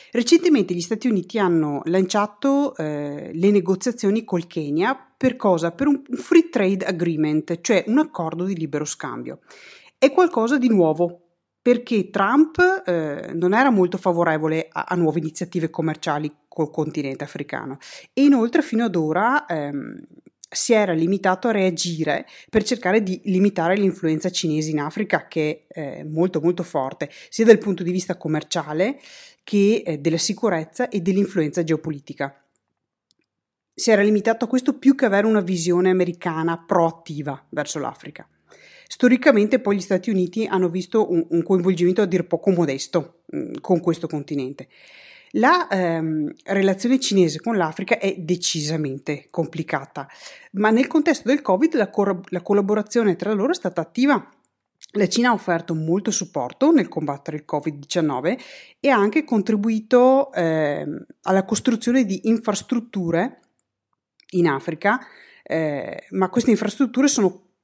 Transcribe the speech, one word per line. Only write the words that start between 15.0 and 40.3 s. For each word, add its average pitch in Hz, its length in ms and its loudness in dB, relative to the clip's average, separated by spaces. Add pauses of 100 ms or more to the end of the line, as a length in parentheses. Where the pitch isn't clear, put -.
iniziative 160 500 -6
commerciali 151 600 -4 (180)
col 151 240 -4
continente 147 520 -6
africano 139 540 -10 (360)
e 262 100 2
inoltre 277 380 4
fino 226 220 -2
ad 202 120 -2
ora, 180 500 0
ehm, 143 560 -8 (520)
si - 200 0
era 208 180 2
limitato 185 560 0
a 233 40 0
reagire 170 760 -2 (220)
per 214 140 2
cercare 214 380 0
di 185 240 -4
limitare 190 520 2
l'influenza 180 520 0
cinese 156 420 -4
in 151 100 -2
Africa, 180 460 -4
che 151 400 -4
è 147 360 -12
molto, 160 380 -2
molto 175 220 0
forte, 135 460 -6 (200)
sia 220 160 0
dal 220 120 8
punto 196 260 -4
di 170 80 -4
vista 180 260 -4
commerciale 156 840 -4 (460)
che, 208 400 2
eh, 156 140 -6
della 160 180 0
sicurezza 190 720 -4
e 208 100 -6
dell'influenza 180 640 -2
geopolitica. 151 720 -6 (1400)
Si - 180 0
era 202 100 6
limitato 214 420 2
a 214 60 -2
questo 254 280 0
più 269 160 6
che 262 120 -2
avere 202 200 2
una 220 140 4
visione 180 500 0
americana 170 680 0
proattiva 160 920 -2
verso 147 300 -8
l'Africa. - 480 -12 (600)
Storicamente 247 760 4
poi 202 160 0
gli 185 40 -4
Stati 185 280 -2
Uniti 190 360 0